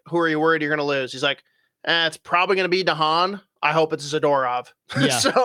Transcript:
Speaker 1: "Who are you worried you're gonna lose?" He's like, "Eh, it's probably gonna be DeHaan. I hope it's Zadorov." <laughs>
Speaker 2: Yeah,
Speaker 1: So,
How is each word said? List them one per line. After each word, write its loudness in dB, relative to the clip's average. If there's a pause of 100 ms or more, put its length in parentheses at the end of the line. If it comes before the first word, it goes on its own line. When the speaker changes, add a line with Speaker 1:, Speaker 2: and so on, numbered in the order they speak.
Speaker 1:
"Who -2
are 2
you 0
worried 2
you're -2
gonna -2
lose?" -2
He's -10
like, -2 (420)
"Eh, 0
it's -4
probably 0
gonna 0
be 0
DeHaan. 0 (220)
I 2
hope 2
it's -6
Zadorov." 0 (160)
<laughs> -6
Speaker 2:
Yeah, 2
Speaker 1:
So, 0 (140)